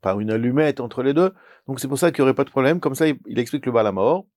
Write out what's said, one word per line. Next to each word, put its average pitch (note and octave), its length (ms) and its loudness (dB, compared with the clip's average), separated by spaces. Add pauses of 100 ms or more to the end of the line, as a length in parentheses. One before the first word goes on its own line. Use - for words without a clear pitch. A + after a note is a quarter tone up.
par G2 180 0
une G#2+ 100 -4
allumette B2+ 520 0
entre A#2+ 220 -6
les C#3 100 0
deux. F3+ 180 2 (360)
Donc, C3+ 120 -8
c'est C#3 80 -8
pour C3+ 100 -4
ça E3 140 2
qu'il D3 100 -2
n'y - 20 6
aurait C3 120 4
pas C#3 80 0
de C3+ 60 -4
problème. C#3+ 320 2
Comme C3+ 140 -2
ça, D#3+ 120 2
il, C#3 100 0 (100)
il A2+ 120 -4
explique B2 260 -4
le B2+ 60 -2
Baal A2+ 160 2
Hamaor. G#2+ 380 0 (120)